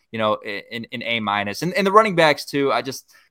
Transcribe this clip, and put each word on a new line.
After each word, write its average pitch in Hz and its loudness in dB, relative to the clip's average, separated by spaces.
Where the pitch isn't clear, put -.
you 113 -8
know, 107 2
in, 110 -10
in 120 -10
A 117 -2
minus. 101 -2
And, 175 -2
and 196 0
the 190 0
running 214 6
backs 156 2
too, 139 -2
I 117 0
just, - -12